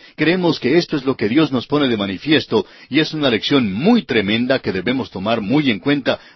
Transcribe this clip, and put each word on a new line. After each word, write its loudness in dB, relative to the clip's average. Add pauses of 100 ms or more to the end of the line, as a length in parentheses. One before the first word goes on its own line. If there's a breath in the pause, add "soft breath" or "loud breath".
(160 soft breath)
Creemos 0
que 2
esto 0
es -6
lo 0
que -2
Dios 2
nos -4
pone 0
de 0
manifiesto 0 (240 loud breath)
y 0
es -2
una 0
lección 0
muy 2
tremenda 0
que -4
debemos -4
tomar -2
muy 0
en -4
cuenta -2 (160 loud breath)